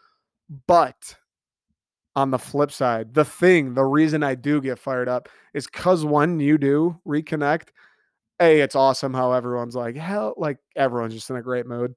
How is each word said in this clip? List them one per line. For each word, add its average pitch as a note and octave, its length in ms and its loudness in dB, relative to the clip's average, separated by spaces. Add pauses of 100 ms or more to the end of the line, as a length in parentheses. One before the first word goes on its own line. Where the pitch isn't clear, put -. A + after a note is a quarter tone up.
(680)
But D#3+ 500 2 (1000)
on C3+ 140 0
the B2+ 80 0
flip C#3+ 320 -2
side, A#2 440 -4
the D3+ 100 4
thing, D#3+ 500 2
the C3+ 100 2
reason D3+ 380 2
I C3+ 120 -2
do C#3+ 260 -2
get C3 180 -6
fired B2+ 300 -4
up B2 200 -4 (240)
is D3 140 -8
'cause F3 380 0
when D3+ 360 2
you D3 180 4
do D3+ 480 0
reconnect, D3+ 640 -2 (720)
A, D#3+ 200 6
it's C3+ 140 0
awesome C3+ 400 0
how B2+ 180 0
everyone's B2 440 -4
like, A#2+ 200 -6
"Hell," G3+ 400 -6
like, D3+ 220 -6 (160)
everyone's A#2+ 400 -2
just A2+ 160 -12
in B2+ 60 -6
a A#2+ 60 -8
great B2 240 -6
mood. B2 300 -6